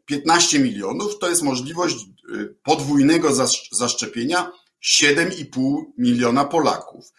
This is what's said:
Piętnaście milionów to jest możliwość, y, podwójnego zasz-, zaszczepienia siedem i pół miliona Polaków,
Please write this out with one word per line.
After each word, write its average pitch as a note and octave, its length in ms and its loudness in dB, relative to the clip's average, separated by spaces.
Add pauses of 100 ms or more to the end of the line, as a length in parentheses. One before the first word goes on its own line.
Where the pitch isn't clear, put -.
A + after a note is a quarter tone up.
Piętnaście D#3 540 2
milionów B2 600 -2
to F3+ 100 -2
jest E3+ 140 -2
możliwość, C#3+ 520 -2 (400)
y, G#2 280 -10
podwójnego D3 680 2
zasz-, - 380 -2
zaszczepienia B2 800 -4 (280)
siedem D3+ 580 2
i D3+ 80 -10
pół C3+ 520 -4
miliona A#2+ 480 2
Polaków, - 720 -2